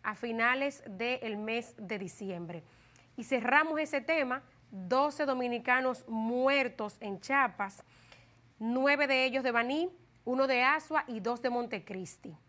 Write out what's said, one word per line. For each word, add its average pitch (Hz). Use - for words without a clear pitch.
a 208
finales 240
del 226
mes 226
de 208
diciembre. 175
Y 233
cerramos 285
ese 294
tema, 277
doce 269
dominicanos 247
muertos 240
en 196
Chiapas, 240
nueve 269
de 262
ellos 254
de 247
Baní, 269
uno 262
de 254
Asua 302
y 220
dos 233
de 254
Montecristi. 196